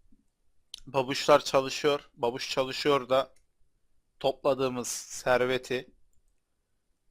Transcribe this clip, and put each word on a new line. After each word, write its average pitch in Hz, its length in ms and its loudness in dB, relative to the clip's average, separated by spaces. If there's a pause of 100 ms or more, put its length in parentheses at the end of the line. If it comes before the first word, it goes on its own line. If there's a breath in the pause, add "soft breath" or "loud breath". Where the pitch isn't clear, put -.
(880)
Babuşlar 135 560 2
çalışıyor, 143 720 -2
babuş 123 340 -4
çalışıyor 131 600 0
da 131 240 0 (880)
topladığımız 131 680 0
serveti 127 1040 -2 (1200)